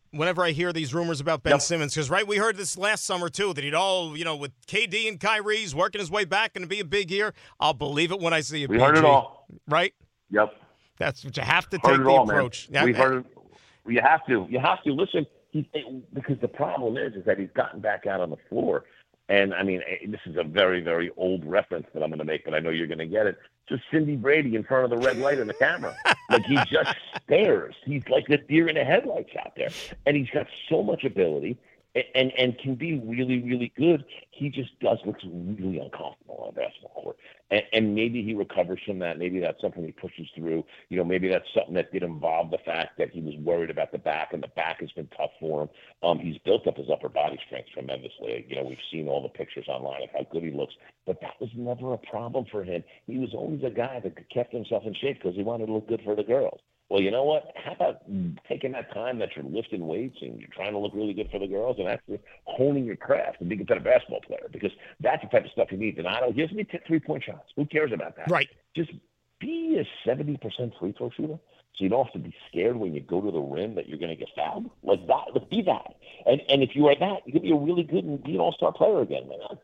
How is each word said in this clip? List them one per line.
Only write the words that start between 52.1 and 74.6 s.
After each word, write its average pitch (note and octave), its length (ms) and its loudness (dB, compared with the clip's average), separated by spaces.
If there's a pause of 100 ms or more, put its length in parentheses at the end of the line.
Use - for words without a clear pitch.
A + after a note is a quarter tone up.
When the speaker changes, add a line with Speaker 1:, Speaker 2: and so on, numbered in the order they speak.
Speaker 2:
for G2+ 140 -6
him. F2 180 -6 (240)
He B2 120 -8
was A#2+ 140 -4
always C#3 300 -6
a B2+ 80 -2
guy A#2+ 300 -6
that - 280 -10
kept - 240 -4
himself A2 320 -4
in A2 100 -6
shape C3 280 -4
'cause F#2 140 -4
he G2 80 -2
wanted A2+ 220 -4
to A2 60 -2
look A2 160 -2
good A2+ 140 -2
for G#2 140 0
the G#2 80 0
girls. A#2+ 340 0 (300)
Well, G2+ 120 2
you G2 100 4
know B2+ 140 2
what? D3+ 320 0
How - 160 -10
about E3+ 300 0 (460)
taking C3 240 -4
that A#2+ 220 -10
time A#2+ 240 -6
that G2 160 -4
you're D2 100 -12
lifting F2+ 440 -6
weights G#2+ 320 -6
and A#1 180 -12
you're A1 160 -20
trying G2 180 -6
to G#2 60 -4
look G2+ 160 -4
really G#2 200 -4
good G2+ 180 -6
for G2+ 80 -4
the G2+ 80 -4
girls G#2+ 320 -2
and F2+ 80 -2
actually A2 320 -6 (240)
honing C#3 400 2
your G#2+ 100 -6
craft - 460 -2
and E2+ 80 -6
being G2 120 -4
a - 40 -8
better A2+ 160 6
basketball A#2 400 4
player? - 320 -10
Because - 180 -2 (300)
that's C#3 220 2
the G#2 60 -12
type A2+ 160 4
of - 60 -16
stuff - 220 0
you F#2+ 60 -4
need. G#2+ 200 -2
And E2 80 -4
I G#2 140 0
don't, B2 140 0
he C3+ 80 0
doesn't F3 140 -4
need G#3+ 140 -4
to F3 80 -6
take - 80 -18
three-point D#3 380 0
shots. - 320 -14
Who C#3+ 100 0
cares D3+ 260 0
about E2 240 -6
that? A2+ 140 -4
Speaker 1:
Right. C#3+ 180 2 (280)
Speaker 2:
Just E3 140 -4 (500)
be E4 400 0
a - 280 -8
seventy C#3 280 -2
percent A2+ 420 -8
free F#2+ 180 -4
throw A#2+ 140 -6
shooter. D#3 280 -8 (380)
So F#2+ 80 -4
you F#2+ 60 2
don't B2+ 140 2
have - 100 -16
to G2 60 -8
be E2+ 140 -12 (140)
scared A2+ 280 0
when F#2+ 180 -4
you C#2+ 60 -6
go E2 200 -2
to G2+ 100 -2
the E2 100 -2
rim D#2+ 340 -4
that F2 140 -6
you're D2+ 100 -10
gonna E2 180 -6
get - 180 -10
fouled. B2+ 360 -6 (120)